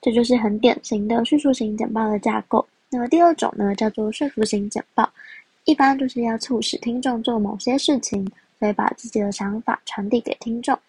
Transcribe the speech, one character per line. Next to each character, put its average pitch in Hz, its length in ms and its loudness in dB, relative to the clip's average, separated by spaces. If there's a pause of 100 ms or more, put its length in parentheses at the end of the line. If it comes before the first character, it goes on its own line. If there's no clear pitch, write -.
这 247 100 2
就 233 120 4
是 247 120 4
很 214 220 0
典 240 240 4
型 208 260 -4
的 233 160 2
叙 294 140 2
述 294 160 2
型 214 240 -2
简 - 160 -2
报 214 160 0
的 214 80 0
架 214 300 -2
构。 - 180 2 (240)
那 254 80 -4
么 240 100 -2
第 330 140 4
二 339 140 8
种 - 200 -2
呢， 202 200 0
叫 220 160 0
做 214 200 -4
说 285 180 -2
服 220 140 0
型 208 240 -2
简 - 160 -6 (120)
报， - 120 2 (580)
一 311 100 4
般 269 200 4
就 269 120 -2
是 247 160 -4
要 226 160 0
促 233 200 -2
使 - 180 -4
听 240 220 -4
众 247 220 -2
做 233 160 0
某 208 220 0
些 247 180 0
事 277 220 2
情， 196 280 -4 (300)
所 214 100 0
以 208 60 2
把 - 240 2
自 - 100 -16
己 226 120 -2
的 202 120 -2
想 202 300 -4
法 - 240 -2
传 202 240 -6
递 240 100 4
给 - 200 -6
听 233 200 -6
众 254 160 -2 (140)